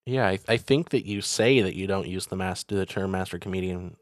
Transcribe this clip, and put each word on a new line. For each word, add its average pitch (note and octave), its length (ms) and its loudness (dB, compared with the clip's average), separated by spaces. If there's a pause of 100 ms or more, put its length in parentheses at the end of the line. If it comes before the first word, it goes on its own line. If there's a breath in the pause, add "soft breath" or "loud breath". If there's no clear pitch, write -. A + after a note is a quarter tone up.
Yeah, B2 200 2
I, F#2+ 200 2
I A2+ 100 4
think C#3+ 320 2
that B2 160 0
you G2+ 160 -4
say B2 400 4
that F#2+ 140 0
you F#2+ 100 -4
don't F#2+ 220 -2
use F#2 200 -6
the - 80 -6
mas-, F#2 280 -4
the G2 240 -2
term F#2+ 240 -4
master F#2 260 -4
comedian F#2 640 -6